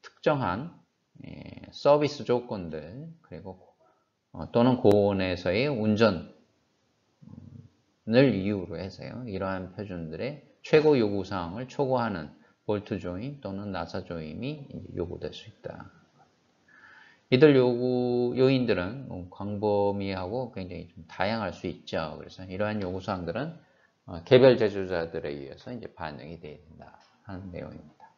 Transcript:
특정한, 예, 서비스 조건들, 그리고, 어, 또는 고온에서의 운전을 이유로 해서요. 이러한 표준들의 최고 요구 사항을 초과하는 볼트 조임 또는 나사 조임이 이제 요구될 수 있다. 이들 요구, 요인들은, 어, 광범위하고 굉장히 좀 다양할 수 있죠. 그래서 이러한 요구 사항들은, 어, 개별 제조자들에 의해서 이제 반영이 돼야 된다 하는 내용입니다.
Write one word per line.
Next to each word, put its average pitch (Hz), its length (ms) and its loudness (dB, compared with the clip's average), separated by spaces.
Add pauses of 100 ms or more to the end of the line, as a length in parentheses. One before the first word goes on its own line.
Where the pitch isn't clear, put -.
특정한, 135 760 -2 (460)
예, - 180 -16 (280)
서비스 143 520 2
조건들, 107 880 -4 (100)
그리고, 92 540 -18 (560)
어, 82 200 -10
또는 120 260 4
고온에서의 101 880 2
운전을 107 680 2 (1700)
이유로 101 720 2
해서요. 95 500 -10
이러한 95 460 -6
표준들의 98 760 -8 (140)
최고 151 380 6
요구 101 240 2
사항을 92 440 -6
초과하는 117 600 -2 (360)
볼트 104 340 -2
조임 98 420 -8
또는 98 300 -8
나사 90 320 -6
조임이 101 680 -10
이제 - 260 -14
요구될 - 380 -6
수 - 160 -16
있다. - 420 -16 (1400)
이들 139 240 10
요구, 123 840 2
요인들은, 123 720 2
어, 90 200 -10
광범위하고 101 1200 -2
굉장히 90 380 -10
좀 82 180 -20
다양할 104 460 -2
수 - 140 -8
있죠. 80 500 -6
그래서 76 280 -16
이러한 104 360 -4
요구 92 200 -4
사항들은, 98 560 -6 (480)
어, 85 180 -12
개별 127 340 10
제조자들에 90 720 -2
의해서 71 420 -12
이제 - 220 -14
반영이 78 460 -12
돼야 76 180 -16
된다 - 420 -20 (240)
하는 95 280 -12
내용입니다. - 680 -16